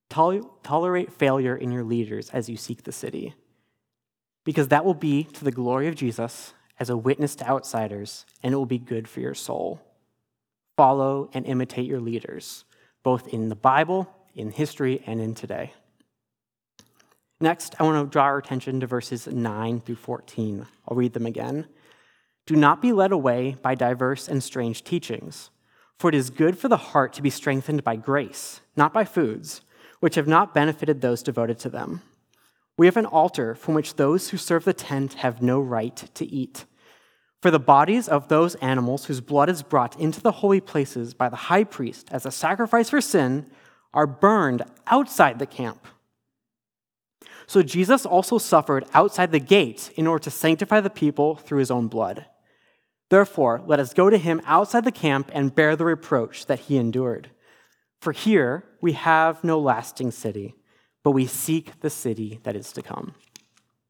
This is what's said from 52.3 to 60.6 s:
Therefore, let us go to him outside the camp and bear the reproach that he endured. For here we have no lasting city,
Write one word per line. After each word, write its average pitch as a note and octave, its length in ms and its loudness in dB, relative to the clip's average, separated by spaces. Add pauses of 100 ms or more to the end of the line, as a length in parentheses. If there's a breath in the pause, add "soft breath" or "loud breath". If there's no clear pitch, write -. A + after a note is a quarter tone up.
Therefore, D#3+ 560 4
let D3+ 160 2
us B2+ 140 -4
go F#3 160 6
to A3 80 6
him E3 260 -2
outside G#3 400 2
the B3 80 0
camp C#3 400 0
and C#3 220 0
bear D#3 220 4
the E3 80 0
reproach D3+ 640 -2
that C3 140 -2
he C#3 160 -2
endured. A#2+ 540 -2 (720 soft breath)
For D#3 120 -4
here D#3+ 520 2 (160)
we E3+ 120 2
have D#3+ 520 2
no D#3+ 160 2
lasting B2 500 -2
city, G#2 460 -10 (480)